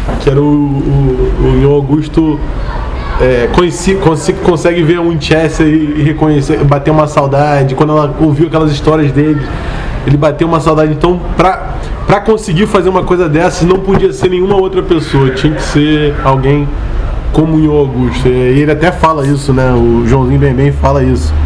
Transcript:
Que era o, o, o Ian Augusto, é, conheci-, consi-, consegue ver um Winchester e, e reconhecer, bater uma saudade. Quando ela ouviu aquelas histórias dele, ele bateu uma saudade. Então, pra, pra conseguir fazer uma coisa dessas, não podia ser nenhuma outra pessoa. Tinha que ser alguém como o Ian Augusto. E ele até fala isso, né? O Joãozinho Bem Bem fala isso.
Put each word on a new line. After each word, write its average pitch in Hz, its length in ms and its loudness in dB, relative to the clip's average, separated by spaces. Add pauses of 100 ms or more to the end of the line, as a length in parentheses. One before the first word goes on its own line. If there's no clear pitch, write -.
(220)
Que 143 80 0
era 139 120 2
o, - 20 2
o, 139 880 0 (120)
o 127 180 2
Ian 139 140 4
Augusto, 147 640 0 (840)
é, 123 320 2
conheci-, 175 420 0
consi-, 156 380 0
consegue 170 500 0
ver 170 160 2
um 170 100 0
Winchester 160 580 0
e, 151 320 0
e 143 40 2
reconhecer, 151 600 0
bater 143 260 2
uma 151 160 2
saudade. 143 680 0
Quando 151 200 0
ela 147 260 0
ouviu 156 280 2
aquelas 156 240 0
histórias 151 400 0
dele, 147 300 0 (640)
ele 143 120 2
bateu 151 300 0
uma 165 120 0
saudade. 156 320 2
Então, 170 300 0 (160)
pra, 175 380 0 (300)
pra 196 140 2
conseguir 214 480 0
fazer 190 220 0
uma 190 140 0
coisa 175 260 0
dessas, 165 360 0
não 185 140 2
podia 190 320 0
ser - 180 -2
nenhuma 185 280 0
outra 185 260 0
pessoa. 139 480 0
Tinha 151 220 0
que 139 100 -4
ser 151 500 0 (100)
alguém 135 440 0 (680)
como 160 240 2
o - 20 2
Ian 151 120 2
Augusto. 131 580 0
E - 20 2 (300)
ele 151 100 2
até 156 200 0
fala 160 360 -2
isso, 139 240 -2
né? 127 220 2
O 117 340 2
Joãozinho 135 320 2
Bem 139 140 2
Bem 139 180 2
fala 139 320 0
isso. 131 300 0 (120)